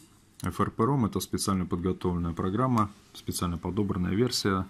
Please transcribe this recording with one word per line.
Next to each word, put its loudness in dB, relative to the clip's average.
F -2
R 2
P 0
rom — 2
это -2
специально 0
подготовленная 0
программа, 0
специально -4
подобранная 0
версия 2